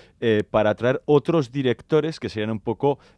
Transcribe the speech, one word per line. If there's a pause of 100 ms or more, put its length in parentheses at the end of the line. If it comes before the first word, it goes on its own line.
(220)
eh,
para
traer
otros
directores
que
serían
un
poco (200)